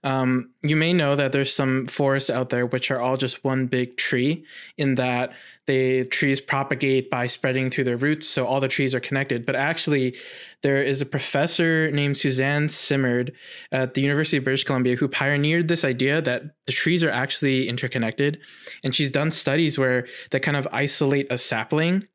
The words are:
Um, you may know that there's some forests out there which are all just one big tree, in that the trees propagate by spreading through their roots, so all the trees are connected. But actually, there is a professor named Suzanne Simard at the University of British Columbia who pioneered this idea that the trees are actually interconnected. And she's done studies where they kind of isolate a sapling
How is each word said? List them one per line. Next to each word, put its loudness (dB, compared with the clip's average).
Um, 0
you 2
may 4
know 4
that 2
there's 2
some 0
forests 0
out -2
there 0
which -2
are 0
all 0
just -4
one 0
big -2
tree, 0
in 2
that 0
the 2
trees 0
propagate 0
by 0
spreading 0
through -2
their 0
roots, 0
so 0
all 0
the 0
trees 0
are 0
connected. -2
But -2
actually, 0
there 2
is 0
a -4
professor 0
named 0
Suzanne 0
Simard 0
at 0
the 0
University 2
of -2
British 0
Columbia 2
who 0
pioneered 2
this 0
idea 0
that -2
the -4
trees 2
are 2
actually 0
interconnected. -2
And -2
she's 0
done 0
studies 0
where 2
they 0
kind 0
of -2
isolate 0
a 0
sapling 0